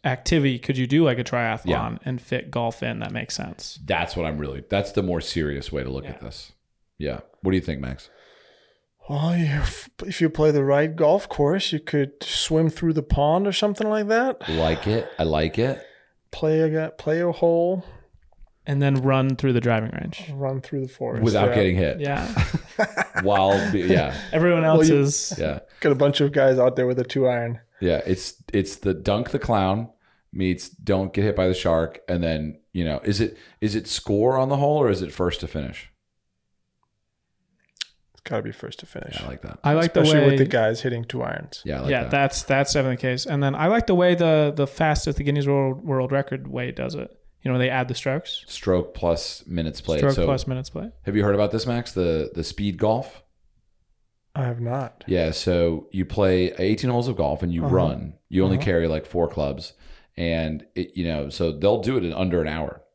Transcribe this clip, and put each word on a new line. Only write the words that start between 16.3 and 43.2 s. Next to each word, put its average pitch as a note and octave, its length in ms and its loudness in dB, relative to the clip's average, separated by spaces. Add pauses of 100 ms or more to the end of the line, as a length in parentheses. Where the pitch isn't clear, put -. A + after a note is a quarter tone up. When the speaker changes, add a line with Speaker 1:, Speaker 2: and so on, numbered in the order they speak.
Speaker 3:
a, D#3+ 300 0
play D#3+ 280 -2
a F3 120 0
hole. E3+ 520 2 (840)
Speaker 1:
And C#3 120 0
then C#3 220 4
run C3+ 360 2
through C3+ 160 2
the A#2+ 60 4
driving A2+ 300 0 (100)
range. - 240 -10 (100)
Speaker 3:
Run C3+ 280 -4
through C3+ 200 -6
the C3 60 -6
forest, A#2+ 360 -4
Speaker 2:
Without G#2 260 4
Speaker 3:
yeah. G2 60 0
Speaker 2:
getting F#2 220 4
hit. F2 220 0
Speaker 1:
Yeah. C#3+ 280 -2
Speaker 2:
<laughs> - 960 -2
While, G3 480 4
be-, G2 100 2
yeah. F2 340 2 (100)
Speaker 1:
<laughs> - 60 -10
Everyone E3+ 300 2
Speaker 3:
Well, D#3+ 160 6
Speaker 1:
else D#3 100 8
Speaker 3:
you D3 120 6
Speaker 1:
is. C#3+ 360 0
Speaker 2:
Yeah. D2+ 240 -4 (200)
Speaker 3:
got D3 120 2
a C3+ 40 4
bunch C#3+ 260 2
of C#3+ 100 2
guys C3+ 280 4
out B2+ 160 4
there B2+ 100 2
with B2+ 140 0
a B2 40 -2
two B2+ 240 0
iron. A#2+ 320 -2 (220)
Speaker 2:
Yeah, E2+ 240 2
it's, - 300 -4 (180)
it's G2 220 0
the F#2+ 180 -2
dunk G#2+ 380 -2
the C#3 80 -2
clown G#2 500 0 (420)
meets F#2 380 -2
don't F#2+ 420 -2
get G2+ 120 0
hit G#2+ 120 0
by F#2 120 2
the F#2 80 2
shark, E2 520 0
and F2 160 -2
then, D#2 360 -4 (120)
you F2 140 -2
know, D2 180 -4
is G2+ 160 0
it, A2+ 160 0 (260)
is G#2+ 120 -2
it A2 140 -4
score A2+ 500 0
on C3 120 0
the C#3 80 0
hole C#3+ 220 2
or B2 120 4
is F2+ 100 -2
it E2 100 -8
first F2+ 280 -2
to E2+ 80 -8
finish? - 420 -8 (2250)
Speaker 3:
It's - 80 -20
gotta A2 220 -4
be A2 80 -8
first - 280 -14
to - 60 -18
finish. - 340 -14
Speaker 2:
Yeah, - 60 -12
I - 40 -10
like - 120 -12
that. - 220 -16
Speaker 1:
I D3 100 2
like E3 200 2
the D3 80 4
Speaker 3:
Especially D3+ 200 6
Speaker 1:
way C#3+ 100 8
Speaker 3:
with C3+ 80 4
the C3+ 60 8
guys A2+ 360 2
hitting A#2+ 240 -4
two - 180 -6
irons. - 420 -10
Speaker 2:
Yeah, C#3 120 -4
I - 40 -4
like C3+ 80 -2
Speaker 1:
Yeah, B2+ 140 2
Speaker 2:
that. B2 80 -4
Speaker 1:
that's, C#3 320 0
that's C#3 300 2
definitely C3 240 0
the - 40 -8
case. B2+ 240 -2